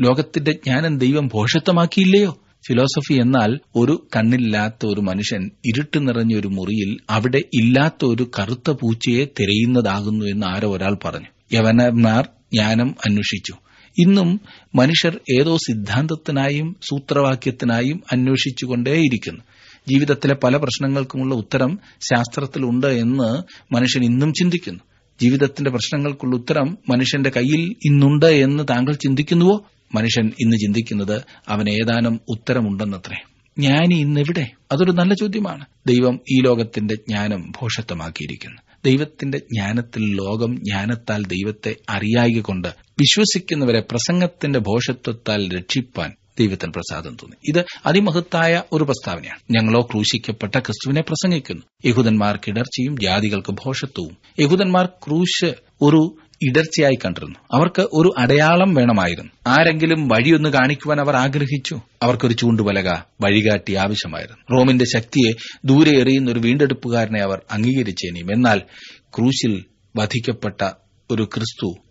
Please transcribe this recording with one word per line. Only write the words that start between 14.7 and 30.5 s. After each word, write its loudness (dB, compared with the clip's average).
മനുഷ്യർ 2
ഏതോ 2
സിദ്ധാന്തത്തിനായും -4
സൂത്രവാക്യത്തിനായും -2
അന്വേഷിച്ചുകൊണ്ടേയിരിക്കുന്നു. 0
ജീവിതത്തിലെ 2
പല 2
പ്രശ്നങ്ങൾക്കുമുള്ള -4
ഉത്തരം -2
ശാസ്ത്രത്തിലുണ്ട് -2
എന്ന് 0
മനുഷ്യൻ 0
ഇന്നും 2
ചിന്തിക്കുന്നു. -2
ജീവിതത്തിന്റെ 2
പ്രശ്നങ്ങൾക്കുള്ള -4
ഉത്തരം -2
മനുഷ്യന്റെ 0
കയ്യിൽ 0
ഇന്നുണ്ട് 6
എന്ന് 4
താങ്കൾ 0
ചിന്തിക്കുന്നുവോ? 2
മനുഷ്യൻ 0
ഇന്ന് 2